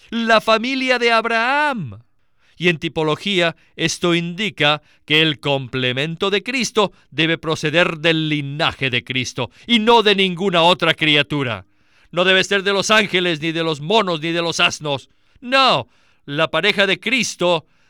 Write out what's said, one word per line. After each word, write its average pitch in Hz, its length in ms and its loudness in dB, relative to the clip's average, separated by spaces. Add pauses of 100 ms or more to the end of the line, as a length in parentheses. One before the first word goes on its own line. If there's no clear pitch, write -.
(100)
la 226 300 2
familia 254 580 0
de 233 120 2
Abraham. 226 920 0 (560)
Y 165 100 2
en 165 100 2
tipología, 165 760 -2 (220)
esto 170 400 0
indica 170 680 -2 (220)
que 156 180 2
el 156 160 0
complemento 135 920 -2
de 196 140 0
Cristo 214 500 -2 (180)
debe 160 280 0
proceder 160 600 -2
del 160 300 0
linaje 143 640 -4
de 120 140 -2
Cristo 127 460 -6 (160)
y 233 120 2
no 226 240 6
de 202 140 4
ninguna 180 460 0
otra 170 320 4
criatura. 143 720 0 (440)
No 175 140 -2
debe 190 180 4
ser 196 220 -2
de 202 80 0
los 196 180 -2
ángeles, 185 500 0
ni 165 120 -4
de 165 100 -4
los 160 180 -4
monos, 180 400 0
ni 165 120 -6
de 170 100 -2
los 165 160 -4
asnos. 156 500 -4 (320)
No, 247 480 2 (360)
la 151 260 -2
pareja 196 360 2
de 190 120 -2
Cristo 180 640 -2 (260)